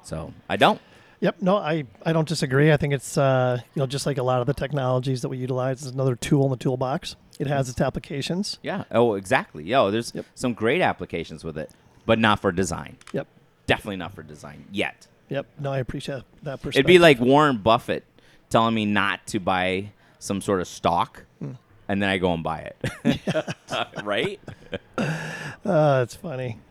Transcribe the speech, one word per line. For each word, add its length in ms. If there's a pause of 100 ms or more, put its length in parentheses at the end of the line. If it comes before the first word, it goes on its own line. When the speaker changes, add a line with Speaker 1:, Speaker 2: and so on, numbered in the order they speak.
Speaker 1:
So 300 (160)
I 80
don't. 240 (400)
Speaker 2:
Yep. 220
No, 140
I, 280 (220)
I 60
don't 160
disagree. 440
I 40
think 180
it's, 240
uh, 400 (160)
you 60
know, 60
just 200
like 120
a 40
lot 180
of 60
the 80
technologies 680
that 60
we 80
utilize, 460
is 80
another 240
tool 300
in 80
the 40
toolbox. 600 (240)
It 80
has 200
its 120
applications. 800
Speaker 1:
Yeah. 300
Oh, 220
exactly. 500
Yo, 260
there's 240
Speaker 2:
Yep. 120 (100)
Speaker 1:
some 180
great 260
applications 640
with 140
it, 120 (360)
but 140
not 200
for 120
design. 460 (140)
Speaker 2:
Yep. 140 (400)
Speaker 1:
Definitely 300
not 180
for 80
design 500
yet. 360 (200)
Speaker 2:
Yep. 180 (120)
No, 140
I 60
appreciate 440 (220)
that 180
perspective. 160
Speaker 1:
It'd 80
be 140
like 200
Warren 380
Buffett 460 (440)
telling 260
me 120
not 400
to 140
buy 500 (300)
some 200
sort 200
of 80
stock, 560 (160)
Speaker 2:
Hmm. 120 (360)
Speaker 1:
and 120
then 100
I 80
go 140
and 120
buy 260 (340)
it. 500 (120)
<laughs> 380
Right? 360 (560)
Speaker 2:
Uh, 1000
that's 160
funny. 440 (120)